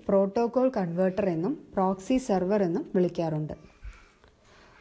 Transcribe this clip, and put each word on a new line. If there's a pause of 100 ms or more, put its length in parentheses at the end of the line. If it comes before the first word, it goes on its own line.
പ്രോട്ടോക്കോൾ
കൺവേർട്ടർ
എന്നും
പ്രോക്സി
സെർവർ
എന്നും
വിളിക്കാറുണ്ട്. (1120)